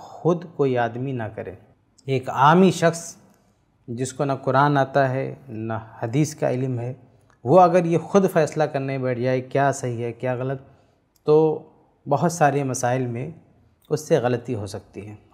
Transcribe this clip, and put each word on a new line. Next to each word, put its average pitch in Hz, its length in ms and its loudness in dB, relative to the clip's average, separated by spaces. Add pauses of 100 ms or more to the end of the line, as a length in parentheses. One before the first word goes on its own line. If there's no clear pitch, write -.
ख़ुद 170 440 -4 (120)
कोई 135 180 0
आदमी 120 380 -4
ना 113 160 -6
करे। 98 280 -12 (500)
एक 131 220 -4
आमी 160 440 6
शख्स - 440 -2 (680)
जिसको 127 380 -6
ना 135 100 -2
कुरान 139 420 2
आता 135 300 2
है 131 180 -4 (240)
ना 113 540 -10
हदीस 139 320 -2
का 139 140 -2
इल्म 127 300 -4
है, 123 160 -8 (500)
वो 147 120 6
अगर 175 280 6
ये 165 180 0
ख़ुद 196 240 4
फ़ैसला 156 380 0
करने 135 340 -6
बैठ 127 200 -4
जाए 131 220 0
क्या 139 300 0
सही 120 300 -6
है 117 100 -6
क्या 127 240 -4
गलत, 131 300 -6 (640)
तो 151 80 6 (720)
बहुत 165 280 0
सारे 143 300 2
मसाइल 127 440 -2
में 131 260 -8 (560)
उससे 151 300 0
गलती 123 340 -2
हो 104 140 -6
सकती - 340 -14
है। 104 160 -16 (160)